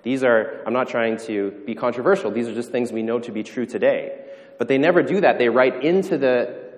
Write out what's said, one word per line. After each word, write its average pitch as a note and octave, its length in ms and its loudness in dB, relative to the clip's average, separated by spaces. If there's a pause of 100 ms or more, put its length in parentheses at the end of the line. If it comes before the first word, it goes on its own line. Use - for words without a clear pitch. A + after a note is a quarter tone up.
These C3 220 -2
are, A2+ 420 2
I'm A2 60 -4
not B2 160 0
trying A2+ 300 -2
to G2+ 340 -4
be - 240 -10
controversial, B2+ 560 0
these A#2+ 160 -2
are G#2+ 60 -8
just A#2 180 -8
things A#2+ 200 -2
we A2+ 120 -2
know A#2 160 -2
to A#2+ 100 -12
be G#2+ 140 -6
true A#2+ 220 -6
today. A2+ 440 0 (480)
But A#2 80 -2
they C3+ 120 2
never E3 260 4
do E3 160 0
that. B2+ 180 4
They A#2+ 120 4
write B2+ 340 2
into F3 340 2
the B2+ 460 0 (140)